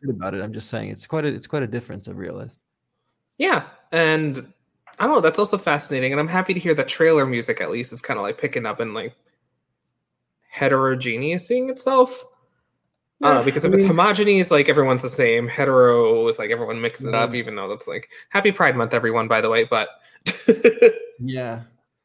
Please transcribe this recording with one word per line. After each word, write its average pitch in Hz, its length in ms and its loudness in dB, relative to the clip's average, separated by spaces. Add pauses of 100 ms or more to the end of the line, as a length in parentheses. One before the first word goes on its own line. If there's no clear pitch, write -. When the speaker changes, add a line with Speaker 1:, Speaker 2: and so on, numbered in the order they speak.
Speaker 1:
shit 120 80 -4
about 95 180 -8
it. 98 80 -6
I'm 107 120 -10
just 110 160 -12
saying 107 200 -8
it's 104 160 -14
quite 156 200 -4
a, - 20 0
it's 110 180 -6
quite 147 160 -6
a 120 60 -4
difference, 104 400 -10
I've 95 100 -14
realized. 98 420 -12 (760)
Speaker 2:
Yeah, 302 300 0 (240)
and 156 600 0 (480)
I 202 60 0
don't 294 80 2
know, 208 80 4
that's 160 160 2
also 202 220 -2
fascinating, 143 520 -2
and 143 80 -2
I'm 156 80 -2
happy 180 280 -2
to 180 40 -4
hear 165 140 0
that 143 140 0
trailer 160 400 4
music 117 340 -4
at 80 80 -6
least 120 240 -6
is 110 80 -4
kinda, 110 180 -6
like, 101 200 -6
picking 127 260 -6
up 104 140 -8
and, 113 160 -8
like, 110 180 -10 (1400)
heterogeneousing 135 1120 -2
itself. 262 560 0 (960)
I 285 60 2
don't - 100 6
know, - 40 2
Speaker 1:
Yeah, 247 40 -2
Speaker 2:
because 160 180 0
Speaker 1:
I 180 40 2
Speaker 2:
if 190 80 4
it's 196 100 6
Speaker 1:
mean 190 60 2
Speaker 2:
homogeny, 196 500 4
it's 175 80 2
like 147 200 4
everyone's 131 340 2
the 123 60 -6
same. 117 380 2
Hetero 120 800 4
is 113 120 -2
like 107 100 -6
everyone 117 320 -4
mixes 117 240 -6
it 113 80 -4
up, 117 160 2
Speaker 1:
Mm-hmm. 120 60 -8
Speaker 2:
even 113 200 -6
though 98 140 -8
that's, - 180 -10
like, - 220 -10 (200)
Happy 202 220 2
Pride 147 240 2
Month, 117 200 -2
everyone, 113 320 0
by 113 120 2
the 110 100 0
way, 113 160 2
but 110 240 -2 (360)
<laughs> - 220 -2 (720)
Speaker 1:
Yeah. 123 420 -8 (440)